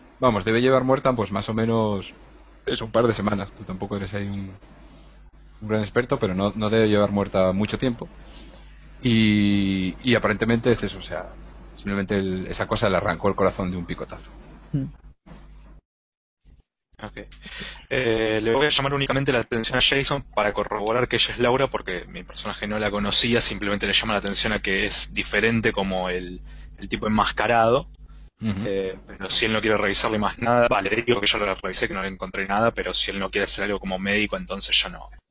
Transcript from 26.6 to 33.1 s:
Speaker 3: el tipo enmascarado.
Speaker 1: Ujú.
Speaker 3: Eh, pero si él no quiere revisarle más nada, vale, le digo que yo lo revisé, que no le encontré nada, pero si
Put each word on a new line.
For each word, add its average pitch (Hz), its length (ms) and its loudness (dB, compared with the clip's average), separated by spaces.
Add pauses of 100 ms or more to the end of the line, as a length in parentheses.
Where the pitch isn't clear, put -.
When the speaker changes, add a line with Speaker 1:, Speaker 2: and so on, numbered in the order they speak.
Speaker 3:
el 101 120 -14
tipo 107 180 -4
enmascarado. 113 800 2 (540)
Speaker 1:
Ujú. 104 240 -2
Speaker 3:
Eh, 95 320 -4 (100)
pero 95 220 -12
si - 160 2
él 110 80 0
no 107 80 0
quiere 107 160 2
revisarle 104 420 0
más 101 200 -2
nada, 120 280 4
vale, 98 220 0
le 110 140 0
digo 120 180 2
que 101 60 0
yo 113 100 0
lo 101 180 0
revisé, 95 320 -4
que 107 60 -6
no 98 80 -4
le 98 80 -4
encontré 95 360 -8
nada, 104 260 2
pero 92 220 -4
si - 180 -2